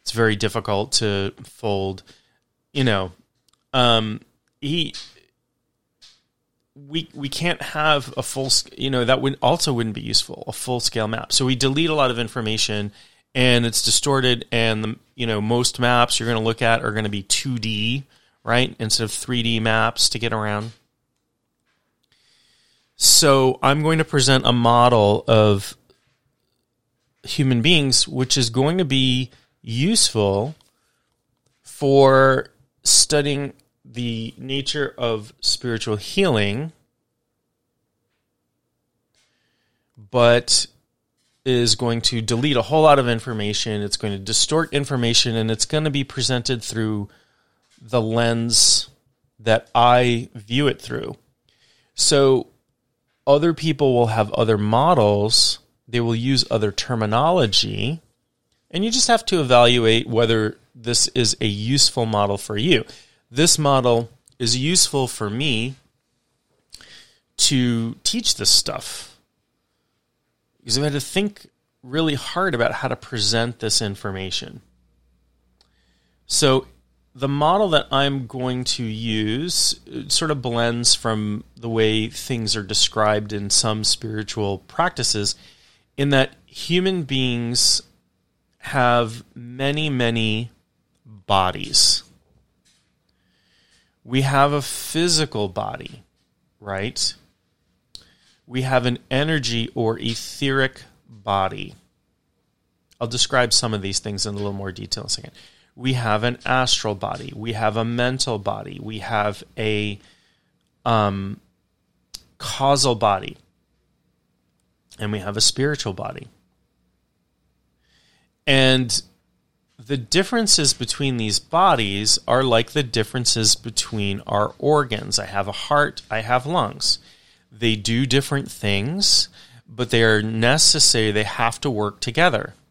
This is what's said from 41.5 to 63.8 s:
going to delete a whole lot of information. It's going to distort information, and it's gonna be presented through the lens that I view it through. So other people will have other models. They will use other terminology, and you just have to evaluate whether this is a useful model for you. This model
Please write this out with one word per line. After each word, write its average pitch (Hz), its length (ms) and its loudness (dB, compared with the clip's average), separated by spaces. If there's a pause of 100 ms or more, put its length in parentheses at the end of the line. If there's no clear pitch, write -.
going 117 240 -2
to 117 200 -2
delete 123 360 0
a 117 60 2
whole 156 200 2
lot 147 160 8
of 123 100 2
information. 107 760 -4
It's 101 140 -4
going 104 160 -4
to 98 60 -6
distort 131 540 -2
information, 123 640 0
and 110 140 0
it's 110 160 -2
gonna 156 240 -2
be 139 140 -2
presented 127 580 -4
through 107 460 -4 (720)
the 120 200 0
lens 117 880 2 (500)
that 110 360 0
I 120 600 4
view 120 320 -2
it - 140 -2
through. - 360 -10 (800)
So 135 540 4 (800)
other 147 280 6
people 143 400 2
will 120 140 4
have 110 240 0
other 110 260 2
models. 107 1000 2 (280)
They 120 140 -2
will 117 160 0
use 127 340 0
other 107 220 0
terminology, 117 1300 0 (680)
and 180 140 -4
you 233 60 -2
just 247 180 0
have 202 180 2
to 175 140 0
evaluate 120 680 6
whether 113 500 0 (160)
this 117 340 -2
is 113 320 0
a 117 60 -2
useful 113 600 0
model 101 300 0
for 104 200 -8
you. 131 280 2 (460)
This 151 280 2
model 123 520 2 (280)